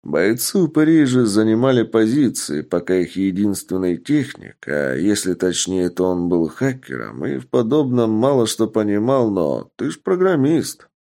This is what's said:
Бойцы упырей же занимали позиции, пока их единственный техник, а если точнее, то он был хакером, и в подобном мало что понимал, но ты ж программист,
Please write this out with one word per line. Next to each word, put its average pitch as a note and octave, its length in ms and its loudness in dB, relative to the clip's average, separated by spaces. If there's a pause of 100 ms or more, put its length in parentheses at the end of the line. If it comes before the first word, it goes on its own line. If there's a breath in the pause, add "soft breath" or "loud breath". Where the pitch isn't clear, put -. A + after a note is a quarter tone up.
Бойцы G2 560 0
упырей D#3 460 4
же B2+ 220 2
занимали A2 560 2
позиции, A2 800 0
пока F2 340 -2
их F2 200 -2
единственный F#2 800 -2
техник, - 580 -4 (100)
а C#2 280 -2
если F#2 400 0
точнее, F2+ 560 -2
то F#2 140 -2
он F2 260 0
был E2 180 2
хакером, C2+ 800 -6
и C#3 120 -6
в B2+ 100 -14
подобном B2 640 2
мало A#2+ 360 2
что A2 200 -2
понимал, A2 640 0
но D2+ 460 -2
ты C#3 140 -6
ж - 100 -14
программист, E3 880 0 (140)